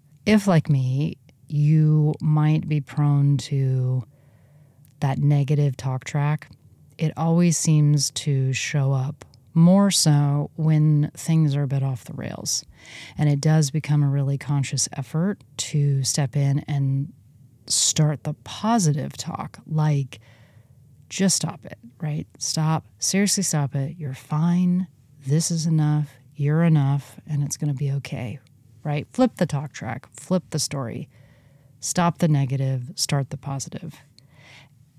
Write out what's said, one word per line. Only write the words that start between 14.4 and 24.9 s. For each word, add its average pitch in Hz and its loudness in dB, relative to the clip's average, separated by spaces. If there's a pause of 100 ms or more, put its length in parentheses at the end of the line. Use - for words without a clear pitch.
effort 170 -4 (140)
to 143 0
step 143 -2
in 139 2 (100)
and 139 -2 (540)
start - 0
the 151 -6 (120)
positive 156 0
talk, - -10
like, 151 -2 (880)
"Just 190 0
stop - -6
it," - -16 (220)
right? 151 -6 (100)
"Stop. 160 -2 (100)
Seriously, 196 0
stop 143 -2
it. 143 -4
You're 143 -8
fine. 180 0 (400)